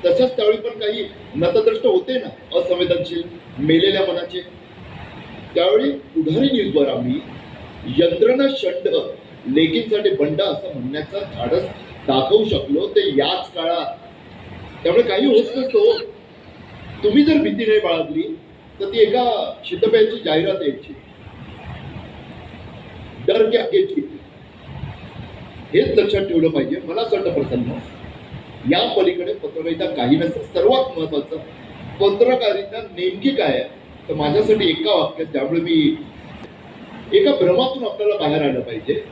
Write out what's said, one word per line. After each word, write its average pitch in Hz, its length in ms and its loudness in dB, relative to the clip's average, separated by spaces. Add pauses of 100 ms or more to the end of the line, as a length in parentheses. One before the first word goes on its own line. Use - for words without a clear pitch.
तशाच 247 320 4
त्यावेळी 415 200 4
पण - 220 -8
काही 214 300 -4 (280)
नतद्रष्ट 330 500 2
होते 370 260 2
ना, - 460 -4
असंवेदनशील, 175 640 0 (360)
मेलेल्या 180 540 4
मनाचे. 175 280 -6 (1120)
त्यावेळी 214 360 4
पुढारी 220 640 0
न्यूजवर 147 360 2
आम्ही 131 320 -2 (800)
"यंत्रणा 233 460 4 (120)
शंड, - 320 -2 (680)
लेकींसाठी 202 560 2
बंड" 151 320 0
असं - 360 -4
म्हणण्याचं 147 400 -6 (160)
धाडस 127 280 0 (440)
दाखवू 165 380 4
शकलो 165 440 0
ते 196 200 2
याच 147 440 0
काळात. 170 440 -4 (840)
त्यामुळे 180 200 4
काही 220 240 2
होत 240 300 4
नसतो. 392 420 4 (1080)
तुम्ही 277 200 6
जर 302 160 4
भीती 214 260 0
नाही 214 120 4
बाळगली, 175 600 -2 (420)
तर 196 40 -2
ती 202 140 -4
एका 220 540 2 (120)
शीतपेयाची 214 600 2
जाहिरात 185 380 0
यायची, - 320 -6 (2250)
"डर 220 240 4
क्या" 233 100 2
यायची. - 580 -2 (1600)
हेच - 240 4
लक्षात - 280 2
ठेवलं 160 220 2
पाहिजे. 143 360 -2
मला 196 180 -4
असं - 140 0
वाटतं, - 260 -2
प्रसन्न, 123 300 -2 (1000)
या - 220 0
पलीकडे 180 400 0
पत्रकारिता 165 520 -6
काही 143 300 0
नसतं. 165 260 -2
सर्वात 202 560 2
महत्त्वाचं, 151 380 -4 (640)
पत्रकारिता 214 800 2
नेमकी 185 500 -2
काय 202 160 2
आहे, 127 160 2 (460)
तर 151 60 -4
माझ्यासाठी 196 560 2
एका 170 280 2
वाक्यात, 160 340 -2
त्यामुळे 147 280 0
मी, 160 360 2 (1160)
एका 392 180 6
भ्रमातून 247 540 2
आपल्याला 208 320 0
बाहेर 151 260 0
आलं 131 180 0
पाहिजे. 117 520 -4